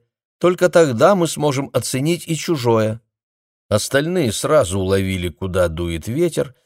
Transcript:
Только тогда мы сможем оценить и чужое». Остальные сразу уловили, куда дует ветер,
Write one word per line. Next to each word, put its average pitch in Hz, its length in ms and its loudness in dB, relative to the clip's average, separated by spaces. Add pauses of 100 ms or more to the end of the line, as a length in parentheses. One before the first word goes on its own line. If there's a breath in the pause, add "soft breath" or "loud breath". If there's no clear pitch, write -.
(400)
Только 180 300 2
тогда 160 460 4
мы 170 120 2
сможем 143 460 -2
оценить 139 540 -2
и 165 80 -2
чужое». 113 640 0 (680)
Остальные 143 600 0
сразу 98 480 0
уловили, 95 500 0
куда 90 380 -2
дует 82 400 -6
ветер, 147 480 -4 (100)